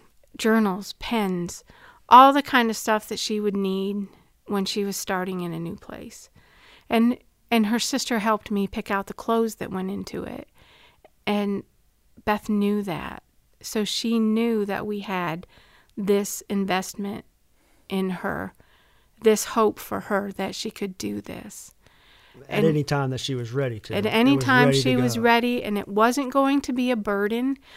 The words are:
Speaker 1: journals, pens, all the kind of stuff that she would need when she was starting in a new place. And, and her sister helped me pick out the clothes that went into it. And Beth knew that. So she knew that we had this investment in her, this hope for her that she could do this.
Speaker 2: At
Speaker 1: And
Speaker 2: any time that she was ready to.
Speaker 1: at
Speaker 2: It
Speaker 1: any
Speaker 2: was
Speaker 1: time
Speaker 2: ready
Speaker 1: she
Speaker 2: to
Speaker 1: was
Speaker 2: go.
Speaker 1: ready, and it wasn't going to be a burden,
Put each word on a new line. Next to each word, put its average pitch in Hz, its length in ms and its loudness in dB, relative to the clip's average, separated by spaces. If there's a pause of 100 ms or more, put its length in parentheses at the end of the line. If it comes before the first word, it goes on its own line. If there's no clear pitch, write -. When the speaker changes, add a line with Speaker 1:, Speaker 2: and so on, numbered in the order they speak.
(380)
Speaker 1:
journals, 214 640 0
pens, 185 640 -4 (460)
all 269 240 12
the 285 80 2
kind 240 280 2
of 214 60 -4
stuff 214 320 -2
that 208 120 -8
she 214 200 -4
would 208 160 -2
need 196 520 -2 (400)
when 202 180 -2
she 202 180 -4
was 196 140 -4
starting 185 440 -4
in 170 120 -6
a 165 60 -8
new 170 160 -8
place. - 540 -18 (600)
And, 233 280 2 (320)
and 220 180 4
her 226 120 0
sister 240 400 -2
helped 214 320 -2
me 202 160 -2
pick - 240 -8
out 202 160 -4
the - 60 -12
clothes 226 420 -2
that - 160 -10
went 190 200 -6
into 190 320 -8
it. - 260 -12 (760)
And 202 380 -2 (640)
Beth 208 240 -2
knew 208 340 2
that. 147 400 -8 (380)
So 214 240 -4
she 226 340 -2
knew 220 460 2
that 202 200 -6
we 208 160 -6
had 180 460 -6 (480)
this 202 540 0
investment 196 760 -4 (640)
in 190 220 -2
her, 185 440 -6 (680)
this 214 240 4
hope 214 320 0
for - 240 -8
her 202 300 -4
that 190 240 -8
she 220 160 -8
could 196 260 -10
do 208 240 -6
this. - 520 -16 (760)
Speaker 2:
At 175 100 -2
Speaker 1:
And - 60 4
Speaker 2:
any 151 180 4
time 139 280 0
that 127 80 -4
she 135 160 -4
was 117 160 -6
ready 127 300 -2
to. - 140 -8
Speaker 1:
at 202 100 -2
Speaker 2:
It 214 40 0
Speaker 1:
any 247 260 6
Speaker 2:
was 262 100 0
Speaker 1:
time 247 240 8
Speaker 2:
ready - 120 4
Speaker 1:
she 254 140 4
Speaker 2:
to 247 60 4
Speaker 1:
was 240 140 0
Speaker 2:
go. 226 60 -2
Speaker 1:
ready, 233 420 2
and 208 140 -2
it - 100 -6
wasn't 247 460 2
going 277 280 4
to 269 120 -4
be 247 180 0
a 247 40 2
burden, 214 640 -2 (180)